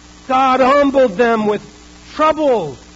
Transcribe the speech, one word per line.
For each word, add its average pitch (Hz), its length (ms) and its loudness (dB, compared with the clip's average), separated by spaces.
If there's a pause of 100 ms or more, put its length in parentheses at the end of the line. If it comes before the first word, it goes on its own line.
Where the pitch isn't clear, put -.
(260)
God 262 360 0
humbled 262 560 2
them 226 300 0
with 208 140 -4 (520)
trouble, 277 640 -2 (180)